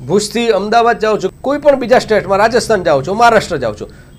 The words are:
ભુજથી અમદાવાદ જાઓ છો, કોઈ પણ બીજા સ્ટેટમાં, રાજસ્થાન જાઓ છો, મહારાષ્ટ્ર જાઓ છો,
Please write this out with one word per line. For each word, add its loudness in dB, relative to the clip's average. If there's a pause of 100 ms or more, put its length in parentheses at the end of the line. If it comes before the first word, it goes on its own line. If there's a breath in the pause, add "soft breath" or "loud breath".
ભુજથી -2
અમદાવાદ 0
જાઓ -2
છો, -4 (100)
કોઈ -4
પણ 2
બીજા 2
સ્ટેટમાં, 0
રાજસ્થાન 0
જાઓ 2
છો, -4
મહારાષ્ટ્ર 2
જાઓ -4
છો, -14 (280 loud breath)